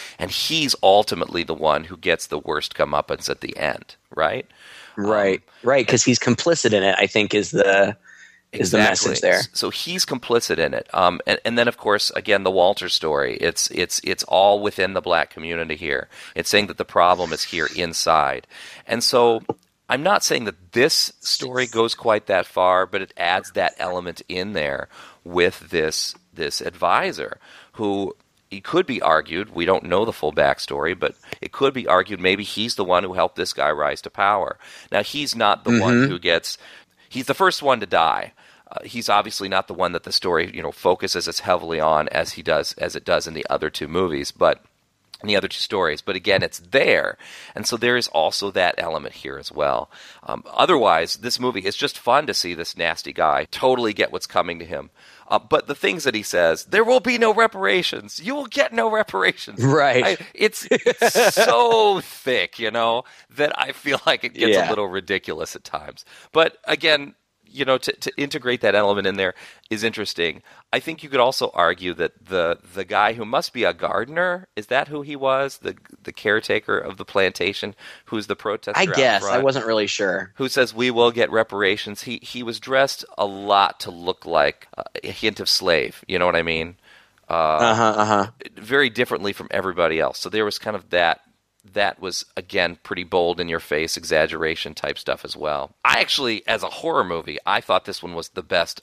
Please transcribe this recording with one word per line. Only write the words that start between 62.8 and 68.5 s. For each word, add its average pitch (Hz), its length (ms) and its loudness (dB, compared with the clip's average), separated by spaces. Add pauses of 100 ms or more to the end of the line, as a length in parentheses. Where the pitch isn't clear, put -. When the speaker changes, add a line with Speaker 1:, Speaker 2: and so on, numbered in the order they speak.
Speaker 1:
that 143 280 0
I - 140 -8
feel 139 320 -4
like 127 180 0
it 120 120 -8
gets 113 200 2
Speaker 2:
Yeah. 87 120 2
Speaker 1:
a - 20 -2
little 104 180 -2
ridiculous 90 680 -6
at - 100 -18
times. 73 400 -12 (260)
But - 320 2
again, 151 520 0 (340)
you 135 140 -6
know, 131 140 2
to, - 160 -4
to - 240 -8
integrate 127 420 -2